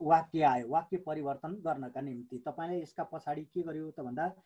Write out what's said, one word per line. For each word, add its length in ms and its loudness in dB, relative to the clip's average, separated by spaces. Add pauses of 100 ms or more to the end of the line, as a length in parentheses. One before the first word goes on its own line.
वाक्य 400 6
आयो, 260 6
वाक्य 280 0
परिवर्तन 580 -4
गर्नका 460 -4
निम्ति। 380 -8
तपाईँले 440 -4
यसका 220 -6
पछाडि 400 -6
के 180 -4
गर्यो 280 -6
त 100 -10
भन्दा, 320 -2 (140)